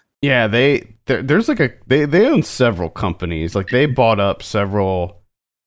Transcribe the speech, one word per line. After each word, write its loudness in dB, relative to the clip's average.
Yeah, 2
they, 0
there, -2
there's, 0
like, 0
a, 0
they, 2
they 4
own 2
several -2
companies. -4
Like, -4
they 2
bought 2
up -2
several -2